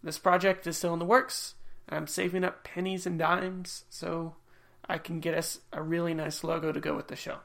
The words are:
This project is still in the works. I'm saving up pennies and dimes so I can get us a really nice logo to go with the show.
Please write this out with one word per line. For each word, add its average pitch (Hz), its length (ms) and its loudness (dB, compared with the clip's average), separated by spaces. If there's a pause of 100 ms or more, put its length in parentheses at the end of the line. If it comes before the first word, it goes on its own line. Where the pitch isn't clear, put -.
This - 160 -6
project 185 480 6
is 170 100 -4
still 175 140 0
in 170 80 0
the 170 40 -2
works. - 520 4 (320)
I'm 156 180 -2
saving 180 380 0
up - 180 -2
pennies 185 440 -2
and 175 120 0
dimes 185 720 0
so 165 460 -4 (520)
I 165 100 0
can 165 200 -6
get 160 160 0
us 165 240 -2 (140)
a 156 100 -4
really 170 320 2
nice 156 300 -4
logo 160 260 0
to 151 80 -2
go 151 160 0
with - 140 -4
the 127 80 -8
show. - 280 -8